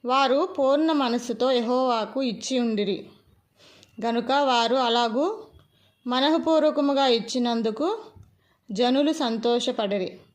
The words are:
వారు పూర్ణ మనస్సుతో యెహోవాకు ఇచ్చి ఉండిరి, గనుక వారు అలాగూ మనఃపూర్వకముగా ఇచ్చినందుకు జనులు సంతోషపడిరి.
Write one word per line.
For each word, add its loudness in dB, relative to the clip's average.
వారు 2
పూర్ణ 2
మనస్సుతో 0
యెహోవాకు 0
ఇచ్చి -4
ఉండిరి, -2
గనుక -2
వారు 2
అలాగూ 0
మనఃపూర్వకముగా 2
ఇచ్చినందుకు -2
జనులు 2
సంతోషపడిరి. -2